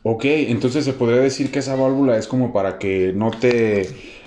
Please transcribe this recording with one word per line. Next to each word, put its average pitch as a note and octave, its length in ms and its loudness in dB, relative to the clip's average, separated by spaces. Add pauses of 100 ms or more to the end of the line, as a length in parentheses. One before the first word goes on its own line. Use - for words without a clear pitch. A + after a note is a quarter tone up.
Ok, A2+ 220 -2
entonces C3 600 0
se C3 80 0
podría A#2+ 280 2
decir C3+ 320 0
que C#3+ 60 -2
esa C3+ 180 -4
válvula C3+ 400 2
es A2 100 -2
como B2+ 260 0
para F#2+ 260 -2
que F#2+ 360 0
no A2 160 0
te, A2 520 2 (440)